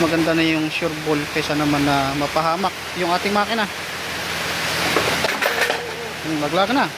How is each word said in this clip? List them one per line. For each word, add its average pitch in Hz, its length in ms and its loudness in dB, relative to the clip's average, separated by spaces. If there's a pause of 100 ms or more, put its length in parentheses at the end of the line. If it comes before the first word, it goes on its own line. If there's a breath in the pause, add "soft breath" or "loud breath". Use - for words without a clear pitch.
maganda 165 320 2
na 160 80 4
yung 156 240 2
sure 165 240 -2 (160)
ball 151 80 2 (160)
kaysa 151 240 0
naman 147 240 2
na 139 400 2
mapahamak 165 520 0 (280)
yung 175 80 0
ating 190 240 0
makina. 208 320 2 (2500)
Hmm, 156 220 0
magla 180 240 2
ka 247 80 0
na. 226 80 4 (120)